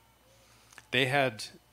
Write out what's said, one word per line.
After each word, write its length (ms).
They 160
had 380